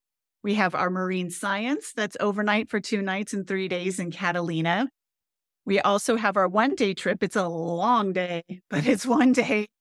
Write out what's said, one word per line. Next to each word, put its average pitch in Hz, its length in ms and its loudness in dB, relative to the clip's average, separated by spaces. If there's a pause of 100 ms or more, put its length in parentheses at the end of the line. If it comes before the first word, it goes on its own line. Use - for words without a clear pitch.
(440)
We 208 120 0
have 185 200 2
our 180 140 2
marine 185 400 -2
science 214 680 -4
that's 208 240 -4
overnight 208 500 0
for 202 120 -2
two 202 200 -2
nights 196 320 -4
and 196 140 -4
three 190 220 -2
days 185 280 -2
in 175 140 -4
Catalina. 175 800 0 (760)
We 196 140 2
also 202 380 2
have 208 180 2
our 185 140 4
one-day 214 460 2
trip. - 280 -2
It's 190 140 -2
a 180 100 0
long 175 640 0
day, 180 320 -2 (120)
<laughs> - 140 -20
but 151 160 0
it's 240 200 2
one 254 260 6
day 220 360 2 (140)